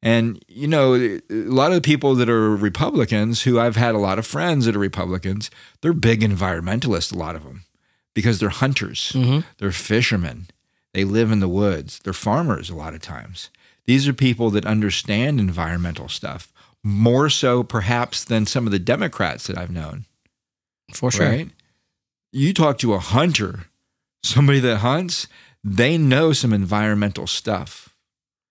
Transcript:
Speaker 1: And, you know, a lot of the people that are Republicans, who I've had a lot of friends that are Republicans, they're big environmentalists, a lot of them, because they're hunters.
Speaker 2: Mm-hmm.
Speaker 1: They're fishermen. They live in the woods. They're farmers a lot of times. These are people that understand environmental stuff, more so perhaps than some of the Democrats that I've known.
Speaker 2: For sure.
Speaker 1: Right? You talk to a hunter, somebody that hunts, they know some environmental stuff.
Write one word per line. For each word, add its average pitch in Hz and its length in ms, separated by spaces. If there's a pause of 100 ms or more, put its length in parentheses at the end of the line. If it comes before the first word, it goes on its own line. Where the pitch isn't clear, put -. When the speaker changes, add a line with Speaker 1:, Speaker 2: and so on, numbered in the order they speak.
Speaker 1:
And, 117 440
you 135 200
know, 139 260
a 120 260 (100)
lot 127 420
of 185 40
the 170 60
people 143 340
that 123 140
are 110 260
Republicans, 110 880
who 123 160
I've 117 180
had 117 180
a - 20
lot 98 220
of 110 80
friends 151 380
that 113 100
are 104 40
Republicans, 95 720 (320)
they're 165 100
big 117 300
environmentalists, 95 920
a 92 60
lot 82 180
of 76 80
them, 92 200 (500)
because 110 260
they're 104 100
hunters. 127 680
Speaker 2:
Mm-hmm. 131 240 (180)
Speaker 1:
They're 98 140
fishermen. 90 760 (460)
They 98 100
live 110 280
in 107 80
the 95 100
woods. 92 540
They're 95 100
farmers 107 560
a 87 60
lot 80 180
of 80 80
times. 73 480 (360)
These 135 220
are 143 60
people 117 380
that 104 160
understand 107 720
environmental 85 720
stuff, - 440 (300)
more 117 460
so 123 340
perhaps 120 600
than 110 220
some 120 220
of 104 40
the 98 80
Democrats 95 680
that - 100
I've 90 140
known. 78 340 (880)
Speaker 2:
For - 160
sure. - 180
Speaker 1:
Right? 139 220 (840)
You 143 220
talk 156 260
to 113 140
a 95 60
hunter, 104 680 (580)
somebody 139 360
that 120 180
hunts, 139 500 (480)
they 131 220
know 156 360
some 123 200
environmental 104 760
stuff. - 600 (600)